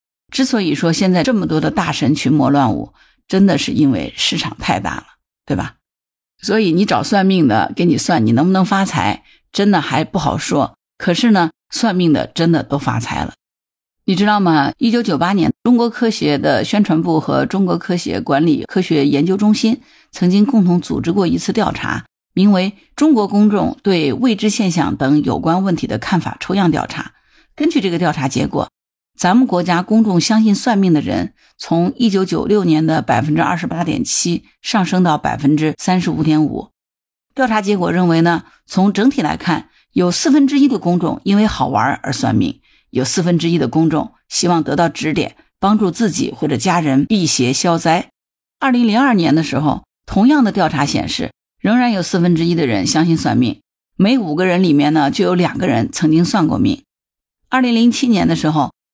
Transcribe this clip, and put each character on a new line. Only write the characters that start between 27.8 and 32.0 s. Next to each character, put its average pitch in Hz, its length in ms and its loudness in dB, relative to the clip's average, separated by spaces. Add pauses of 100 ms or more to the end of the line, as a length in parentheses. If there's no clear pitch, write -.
这 185 100 -2
个 170 80 -2
调 165 140 0
查 135 160 -4
结 - 180 -4
果， - 240 -6 (480)
咱 180 180 2
们 254 100 4
国 180 160 0
家 175 200 0
公 220 220 2
众 185 160 2
相 220 240 2
信 208 100 4
算 208 240 0
命 185 140 2
的 147 80 4
人 - 340 -4 (240)
从 175 380 -2
一 233 120 0